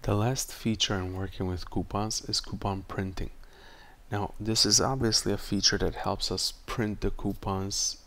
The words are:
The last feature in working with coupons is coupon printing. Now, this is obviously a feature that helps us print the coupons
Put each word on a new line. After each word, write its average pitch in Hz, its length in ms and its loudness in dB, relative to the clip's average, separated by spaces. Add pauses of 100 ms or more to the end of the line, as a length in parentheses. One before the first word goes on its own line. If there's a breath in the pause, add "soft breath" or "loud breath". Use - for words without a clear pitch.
The 107 120 4
last 113 360 2
feature - 440 0
in 92 200 -2
working 95 320 -2
with 90 240 -2
coupons 101 520 0
is - 180 -2
coupon 98 480 -4
printing. - 420 -4 (800 loud breath)
Now, 101 300 -2
this 110 240 4
is 110 160 6
obviously 117 500 4
a 101 60 2
feature - 400 2
that 90 180 2
helps - 380 -2
us - 220 -2 (100)
print 107 380 -2
the 107 80 2
coupons 98 960 -2